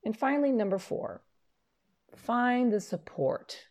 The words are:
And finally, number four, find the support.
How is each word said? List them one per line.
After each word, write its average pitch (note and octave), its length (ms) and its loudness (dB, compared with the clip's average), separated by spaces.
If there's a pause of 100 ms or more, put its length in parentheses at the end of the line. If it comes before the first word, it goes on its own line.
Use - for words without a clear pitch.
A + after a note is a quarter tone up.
And A3 120 -4
finally, C#4 360 2
number G3+ 260 0
four, - 440 -8 (920)
find B3 580 2
the G#3 80 2
support. - 800 -4 (120)